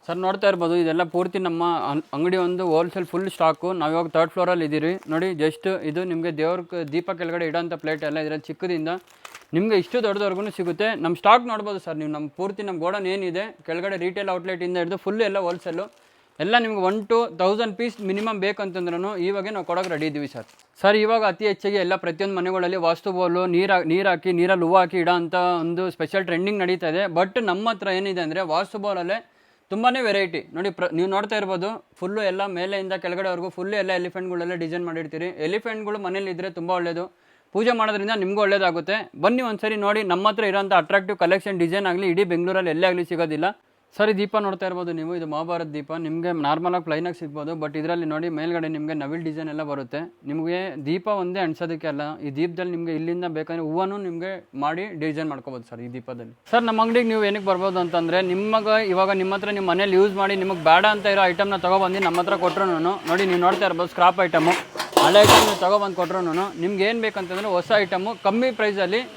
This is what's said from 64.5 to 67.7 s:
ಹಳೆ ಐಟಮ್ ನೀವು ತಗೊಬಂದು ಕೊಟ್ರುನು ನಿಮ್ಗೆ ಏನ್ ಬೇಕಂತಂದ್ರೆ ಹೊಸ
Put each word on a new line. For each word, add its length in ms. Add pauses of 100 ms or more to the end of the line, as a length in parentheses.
ಹಳೆ 180
ಐಟಮ್ 240
ನೀವು 160
ತಗೊಬಂದು 380
ಕೊಟ್ರುನು 440 (160)
ನಿಮ್ಗೆ 280
ಏನ್ 160
ಬೇಕಂತಂದ್ರೆ 500
ಹೊಸ 140 (120)